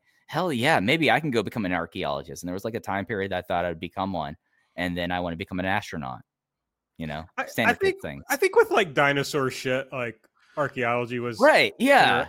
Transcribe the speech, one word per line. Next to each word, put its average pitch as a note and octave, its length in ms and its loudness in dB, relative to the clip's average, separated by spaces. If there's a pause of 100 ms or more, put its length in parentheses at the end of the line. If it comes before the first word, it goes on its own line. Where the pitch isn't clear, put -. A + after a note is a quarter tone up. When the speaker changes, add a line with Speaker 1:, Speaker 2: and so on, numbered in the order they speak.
(280)
Speaker 1:
"Hell E3+ 260 -2
yeah, B2+ 280 2
maybe C3+ 300 2
I A#2+ 80 6
can D#3 120 -2
go A#2 120 2
become A2+ 220 -4
an F2+ 80 -2
archaeologist." D2+ 680 -4
And F2 60 -8
there F2 40 -6
was, G2+ 140 -6
like, A2+ 80 -4
a G#2+ 60 -6
time G2 260 -4
period G2 260 -4
that F2+ 60 -2
I F2 40 -4
thought F2 220 -2
I'd E2+ 160 -4
become F#2+ 320 -6
one. D#2 240 -6 (400)
And F2 180 -4
then F2 160 -2
I F2+ 100 -2
wanna E2+ 160 -4
become F#2 220 -8
an F#2 60 -2
astronaut, F#2 560 -4 (760)
you E2 80 -8
know, D2+ 180 -8 (140)
Speaker 2:
I, C4 60 -6
I - 20 -8
Speaker 1:
standard B2 340 0
Speaker 2:
think, F#4+ 220 -2
Speaker 1:
things. C#3+ 260 -10
Speaker 2:
I - 80 0
think F#4+ 200 0
with, A4 140 6
like, G#3+ 220 2
dinosaur C#3 580 2
shit, C3 400 -4
like, A#2+ 300 -8 (380)
archaeology A#2+ 600 0
was A#2+ 220 -6
Speaker 1:
Right, G#3 380 6
yeah. G3+ 500 6